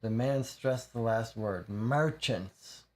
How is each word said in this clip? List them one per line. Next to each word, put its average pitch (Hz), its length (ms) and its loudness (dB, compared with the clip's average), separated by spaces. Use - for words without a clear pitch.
The 110 100 -2
man 131 320 2
stressed 127 520 -2
the 120 60 -4
last 113 360 2
word, 104 320 -2
merchants. 117 1160 -2